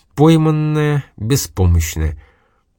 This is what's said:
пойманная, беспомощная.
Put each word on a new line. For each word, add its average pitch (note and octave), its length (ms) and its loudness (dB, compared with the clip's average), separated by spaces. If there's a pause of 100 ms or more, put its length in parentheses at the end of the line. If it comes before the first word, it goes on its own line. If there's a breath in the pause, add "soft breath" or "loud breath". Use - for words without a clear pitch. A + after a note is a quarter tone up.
(140)
пойманная, D3+ 880 2 (120)
беспомощная. E2+ 1000 -2 (600 soft breath)